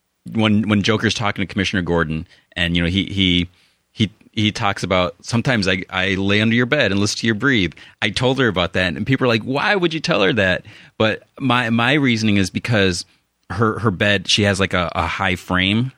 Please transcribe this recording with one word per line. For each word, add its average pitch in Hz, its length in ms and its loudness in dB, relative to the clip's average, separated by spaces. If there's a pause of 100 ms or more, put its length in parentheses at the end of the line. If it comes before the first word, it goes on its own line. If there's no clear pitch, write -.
(320)
when, 110 380 2
when 104 120 4
Joker's 107 320 0
talking 101 320 -4
to - 60 -10
Commissioner 95 300 -2
Gordon, 82 460 -2 (280)
and, 87 200 0
you 87 80 2
know, 85 60 0
he, 95 160 0
he, 90 420 0 (440)
he, 104 200 -2 (220)
he 107 180 0
talks 101 320 -4
about, 92 380 0
"Sometimes 117 460 0
I, 92 220 0
I 92 260 -2
lay 98 260 2
under 113 140 2
your 123 100 2
bed 123 260 0
and 98 80 0
listen 104 200 -2
to 117 80 -4
you 113 80 0
breathe." 107 380 0 (280)
I 110 80 -4
told 127 300 0
her 127 80 2
about 87 260 -2
that, 92 220 0
and 98 120 -6
people 131 180 0
are 123 40 2
like, 113 140 0
"Why 143 320 -2
would 175 180 0
you 160 60 -6
tell 175 220 -2
her 185 120 2
that?" 95 320 0 (320)
But 110 260 0 (160)
my, 123 300 0
my 117 240 2
reasoning 113 440 2
is 95 120 2
because 98 560 0 (440)
her, 107 300 -2
her 107 120 0
bed, 101 380 0
she - 140 2
has, 98 160 2
like, 95 140 -2
a, 87 220 0
a 85 120 0
high 95 280 -2
frame 98 640 0